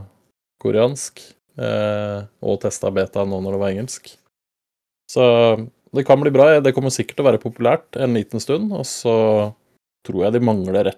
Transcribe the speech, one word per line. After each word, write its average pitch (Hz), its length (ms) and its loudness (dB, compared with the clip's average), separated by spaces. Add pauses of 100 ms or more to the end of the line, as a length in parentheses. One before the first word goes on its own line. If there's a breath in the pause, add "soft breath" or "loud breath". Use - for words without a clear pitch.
(580)
koreansk, 113 600 -2 (380)
eh, 104 640 -4 (200)
og 101 200 -2
testet 98 320 -4
beta 98 320 -2
nå 95 160 -6
når 95 100 -6
det 98 80 -4
var 101 140 -2
engelsk. - 420 -12 (920)
Så 117 600 2 (240)
det 135 140 -2
kan 139 140 6
bli 147 100 2
bra, 147 300 6
det 135 140 2
kommer 135 160 -2
sikkert - 260 -6
til 147 100 -2
å - 60 6
være 110 100 0
populært 120 580 -2
en 123 140 -2
liten 110 260 -4
stund, 202 320 -4
og 156 140 -6
så - 280 -2 (920)
tror 92 200 -4
jeg 104 80 0
de 120 80 2
mangler 98 480 0
et - 100 -6